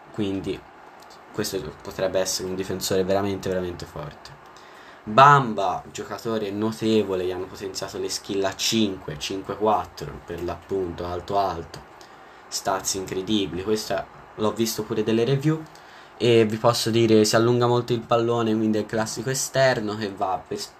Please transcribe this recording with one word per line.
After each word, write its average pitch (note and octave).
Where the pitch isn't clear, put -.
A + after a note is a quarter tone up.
quindi G2
questo E2
potrebbe F#2+
essere F#2
un F#2
difensore F#2+
veramente, G2
veramente F2+
forte. -
Bamba, A2
giocatore G#2
notevole, G#2
gli F#2
hanno F#2
potenziato G2
le F#2+
skill G2
a F#2+
cinque, F#2+
cinque F#2+
quattro G2
per E2+
l'appunto, F2
alto F2+
alto, E2+
stats -
incredibili, F#2+
questo G#2+
è, F#2
l'ho G#2+
visto A2+
pure A2
delle A2+
review. C#3
E A#2
vi A2
posso A#2
dire, A2
si G#2+
allunga A#2+
molto A#2+
il A#2
pallone, A#2
quindi A2
è G#2+
il G#2+
classico A2+
esterno B2+
che G#2+
va F#2+
per, G#2